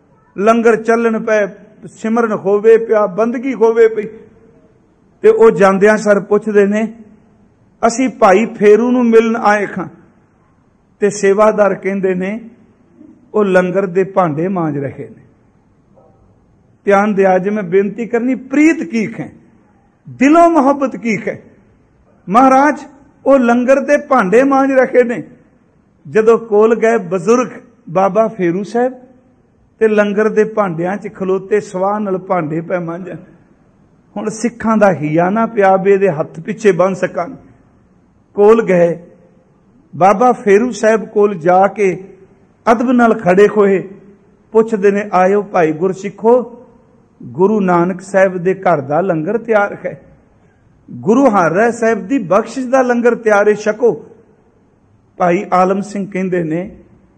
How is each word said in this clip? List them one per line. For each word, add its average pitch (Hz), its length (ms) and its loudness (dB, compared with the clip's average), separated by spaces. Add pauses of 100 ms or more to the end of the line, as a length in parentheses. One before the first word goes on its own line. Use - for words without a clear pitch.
(380)
ਲੰਗਰ 220 440 2
ਚੱਲਣ 226 420 -2
ਪਏ, 214 240 0 (380)
ਸਿਮਰਨ 226 460 -4
ਹੋਵੇ 202 440 2
ਪਿਆ, 220 300 0
ਬੰਦਗੀ 233 480 -4
ਹੋਵੇ 226 340 2
ਪਈ। 220 160 -4 (1160)
ਤੇ 208 60 6
ਉਹ 220 220 6
ਜਾਂਦਿਆਂ 196 460 2
ਸਰ 208 240 0
ਪੁੱਛਦੇ 208 460 0
ਨੇ, 214 280 -4 (920)
"ਅਸੀਂ 254 220 0
ਭਾਈ 214 380 2
ਫੇਰੂ 214 440 2
ਨੂੰ 247 140 2
ਮਿਲਣ 226 320 2
ਆਏ 208 300 0
ਖਾਂ।" 170 220 -10 (1120)
ਤੇ 208 100 0
ਸੇਵਾਦਾਰ 202 640 2
ਕਹਿੰਦੇ 190 400 -4
ਨੇ, 190 360 -8 (840)
"ਉਹ 214 100 0
ਲੰਗਰ 185 420 0
ਦੇ 185 180 -2
ਭਾਂਡੇ 180 440 -2
ਮਾਂਜ 165 300 -4
ਰਹੇ 135 300 -10
ਨੇ।" - 140 -20 (1600)
ਧਿਆਨ 202 300 2
ਦਿਆ 190 240 2
ਜੇ, 185 120 -4
ਮੈਂ 214 120 -6
ਬੇਨਤੀ 196 440 -2
ਕਰਨੀ, 240 280 -2
ਪ੍ਰੀਤ 311 480 0
ਕੀ 226 380 -6
ਹੈ, - 120 -14 (760)
ਦਿਲੋਂ 302 420 4
ਮੁਹੱਬਤ 277 460 0
ਕੀ 202 200 -4 (120)
ਹੈ। - 140 -12 (840)
ਮਹਾਰਾਜ, 262 520 2 (460)
ਉਹ 269 120 4
ਲੰਗਰ 247 420 2
ਦੇ 285 160 0
ਭਾਂਡੇ 247 460 2
ਮਾਂਜ 277 300 0
ਰਹੇ 254 320 2
ਨੇ। 226 180 -6 (880)
ਜਦੋਂ 220 280 2
ਕੋਲ 226 360 2
ਗਏ 226 240 0
ਬਜ਼ੁਰਗ 190 520 -2 (400)
ਬਾਬਾ 196 380 0
ਫੇਰੂ 185 340 -4
ਸਾਹਿਬ, 240 300 -2 (840)
ਤੇ 220 100 2
ਲੰਗਰ 208 400 0
ਦੇ 208 160 0
ਭਾਂਡਿਆਂ 196 520 -4
'ਚ 208 180 -14
ਖਲੋਤੇ 190 460 -2
ਸਵਾਹ 196 400 -6
ਨਾਲ 196 180 -4
ਭਾਂਡੇ 170 420 -4
ਪੈ 180 180 -6
ਮਾਂਜਣ। 175 380 -10 (1000)
ਹੁਣ 214 120 -8
ਸਿੱਖਾਂ 226 480 -4
ਦਾ 202 160 4
ਹੀਆ 156 380 -2
ਨਾ 226 160 -2
ਪਿਆ 196 300 2
ਵੀ 185 160 2
ਇਹਦੇ 196 160 2
ਹੱਥ 156 320 -6
ਪਿੱਛੇ 202 320 0
ਬੰਨ 180 220 0
ਸਕਣ। 180 400 -8 (1000)
ਕੋਲ 220 300 4
ਗਏ, 170 380 0 (920)
ਬਾਬਾ 196 360 2
ਫੇਰੂ 226 380 0
ਸਾਹਿਬ 220 340 0
ਕੋਲ 208 300 0
ਜਾ 180 320 2
ਕੇ 202 500 -4 (560)
ਅਦਬ 240 200 0
ਨਾਲ 240 220 4
ਖੜੇ 196 340 2
ਹੋਏ, 196 400 0 (640)
ਪੁੱਛਦੇ 220 380 2
ਨੇ, 202 220 -4
"ਆਇਓ 190 300 2
ਭਾਈ 180 300 0
ਗੁਰਸਿੱਖੋ, 196 960 -2 (560)
ਗੁਰੂ 185 380 0
ਨਾਨਕ 180 400 0
ਸਾਹਿਬ 190 380 0
ਦੇ 180 160 -2
ਘਰ 185 260 0
ਦਾ 143 200 -2
ਲੰਗਰ 185 380 -4
ਤਿਆਰ 208 380 -2 (100)
ਹੈ, 156 140 -10 (920)
ਗੁਰੂ 214 380 0
ਹਰਿ 202 440 2
ਸਾਹਿਬ 220 360 -4
ਦੀ 277 100 -2
ਬਖਸ਼ਿਸ਼ 220 480 -2
ਦਾ 262 160 2
ਲੰਗਰ 240 320 0
ਤਿਆਰ 208 340 0
ਹੈ, 214 60 2
ਛਕੋ।" 214 520 -2 (1120)
ਭਾਈ 180 360 -2
ਆਲਮ 185 280 0
ਸਿੰਘ 196 320 -10
ਕਹਿੰਦੇ 185 320 -4
ਨੇ, 170 340 -8 (400)